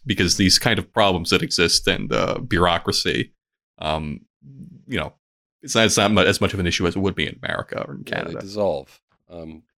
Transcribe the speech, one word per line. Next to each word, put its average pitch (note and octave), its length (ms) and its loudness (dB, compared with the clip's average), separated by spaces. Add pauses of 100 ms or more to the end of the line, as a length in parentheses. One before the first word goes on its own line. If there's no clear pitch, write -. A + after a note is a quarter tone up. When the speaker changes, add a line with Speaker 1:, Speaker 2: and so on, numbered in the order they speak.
Speaker 1:
because F2+ 320 2
these F#2 200 4
kind A2 220 2
of F#2 140 -10
problems F#2+ 380 2
that F2+ 100 4
exist - 460 2
and, - 260 -2
uh, - 260 0
bureaucracy, E2+ 920 0 (460)
um, D#2 420 -4 (640)
you A#2+ 100 -6
know, - 160 -4 (480)
it's - 140 -6
not, A2+ 100 6
it's F#2+ 120 2
not G#2 140 4
mu-, G2+ 100 4
as F#2+ 200 4
much F#2+ 120 0
of G2 60 -4
an F2 80 0
issue F2 200 0
as E2+ 80 -2
it G2 40 -2
would F#2+ 160 -2
be D#2 120 -2
in - 160 -12
America - 440 -6
or - 80 -14
in - 120 -14
Speaker 2:
Yeah, - 120 -6
they - 60 -6
Speaker 1:
Canada. E2 140 -10
Speaker 2:
dissolve. F#2+ 640 -4 (280)
Um, D#2+ 340 -16 (160)